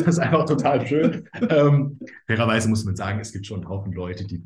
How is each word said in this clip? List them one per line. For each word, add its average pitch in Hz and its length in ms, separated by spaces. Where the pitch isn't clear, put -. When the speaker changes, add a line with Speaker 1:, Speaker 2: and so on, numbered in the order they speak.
Speaker 1:
ist 170 180
einfach 143 280
total 139 400
schön. - 480
Speaker 2:
<laughs> 240 160
Speaker 1:
Ähm, 143 500
fairerweise 113 420
muss 110 160
man 98 120
sagen, 101 240
es - 120
gibt 101 140
schon 101 140
einen 85 80
Haufen 98 240
Leute, 90 340
die, 85 200